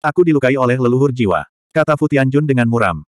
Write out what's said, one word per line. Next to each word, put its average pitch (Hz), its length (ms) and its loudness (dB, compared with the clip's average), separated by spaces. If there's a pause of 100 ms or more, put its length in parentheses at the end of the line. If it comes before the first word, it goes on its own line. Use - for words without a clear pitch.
"Aku 151 160 -2
dilukai 143 320 2
oleh 127 240 0
leluhur 127 400 0
jiwa," 90 320 -2 (240)
kata 156 240 0
Fu 151 160 -2
Tianjun 135 320 0
dengan 127 240 0
muram. 101 320 -2 (100)